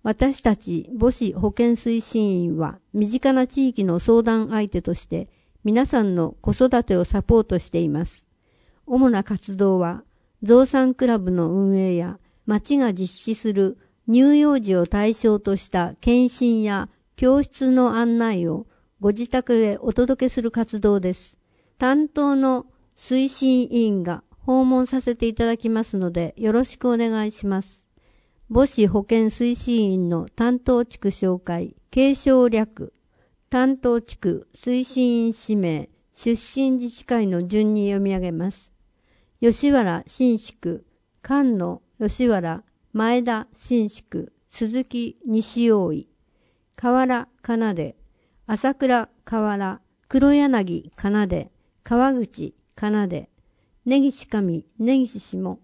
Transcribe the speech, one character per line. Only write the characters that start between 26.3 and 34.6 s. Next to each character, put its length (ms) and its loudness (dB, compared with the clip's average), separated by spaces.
よ 160 -2
ろ 120 2
し 120 -12
く 140 -2
お 80 0
願 280 -2
い 40 -4
し 160 -10
ま 160 -2
す。 200 -20
母 140 4
子 220 2
保 160 0
健 240 2
推 260 -2
進 380 -2
員 180 0
の 180 -4
担 300 -2
当 260 0
地 140 -14
区 100 -4
紹 340 -2
介、 340 -8
継 240 2
承 360 4
略、 420 -4
担 300 0
当 240 0
地 160 -20
区、 360 -4
推 300 -4